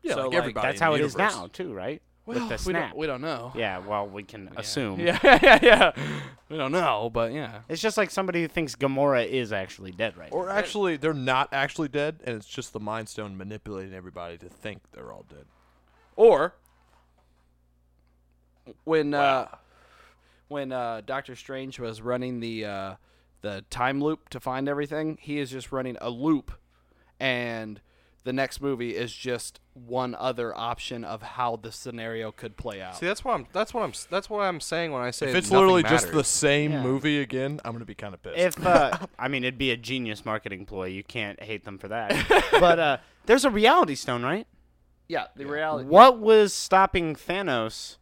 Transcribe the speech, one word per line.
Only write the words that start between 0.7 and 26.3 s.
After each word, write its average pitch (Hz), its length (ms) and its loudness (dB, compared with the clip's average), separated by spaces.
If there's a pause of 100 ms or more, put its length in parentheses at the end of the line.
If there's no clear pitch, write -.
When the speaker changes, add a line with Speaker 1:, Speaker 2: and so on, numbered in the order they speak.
Speaker 1:
in 165 40 2
Speaker 3:
how 160 80 4
Speaker 1:
the 147 100 2
Speaker 3:
it - 40 2
is 127 80 -6
Speaker 1:
universe. 196 220 2
Speaker 3:
now, 90 120 -10
too, 180 240 -10
right? 104 300 -8 (240)
Speaker 2:
Well, 247 140 -4
Speaker 3:
With 226 80 -6
the 214 200 -4
Speaker 2:
we 185 40 -2
don't, 170 100 -2
Speaker 3:
snap. 98 140 -8
Speaker 2:
we 156 100 -4
don't 127 140 -6
know. 127 340 -8
Speaker 3:
Yeah, 101 240 -4
well, 101 300 -4
we 98 160 -12
can 98 280 -16
Speaker 2:
Yeah. 113 80 -10
Speaker 3:
assume. 107 380 -4
Speaker 2:
Yeah, 175 220 0
<laughs> 277 220 10
yeah, 240 200 10
yeah. 208 300 8 (560)
We 151 80 -10
don't 139 160 -4
know, 127 400 0
but 117 200 -2
yeah. 120 360 -10
Speaker 3:
It's 160 120 -8
just 220 160 -2
like 202 140 0
somebody 180 320 -2
who 160 60 -4
thinks 151 260 -6
Gamora 135 500 0
is 113 280 -4
actually 95 400 -8
dead 95 240 -4
right 80 160 -14
Speaker 1:
Or 180 140 -4
Speaker 3:
now. 196 60 -8
Speaker 1:
actually, 196 440 -2
they're 151 180 -2
not 131 380 0
actually 139 340 -4
dead, 147 380 -4
and 123 120 -6
it's 104 120 -14
just - 240 -12
the 110 80 -8
Mind 107 280 -6
Stone 101 280 -10
manipulating 95 580 -12
everybody 87 440 -14
to 87 100 -20
think 98 420 -14
they're 58 220 -18
all 50 160 -20
dead. 71 160 -20 (720)
Speaker 2:
Or 180 380 8 (2250)
when, 151 280 0
Speaker 1:
Wow. 143 60 0 (340)
Speaker 2:
uh, - 40 -20 (920)
when, 139 240 -6
uh, 117 320 -6
Doctor 113 320 -8
Strange 135 420 -12
was 113 240 -8
running 123 380 -4
the, 113 240 -6
uh, 98 300 -8 (480)
the 101 280 -8
time 135 320 0
loop 156 280 -4
to 127 100 -12
find 135 280 -4
everything, 147 520 -4
he 147 180 -8
is 135 120 -6
just 131 200 -12
running 127 300 -6
a 120 100 -6
loop, 139 420 -2 (680)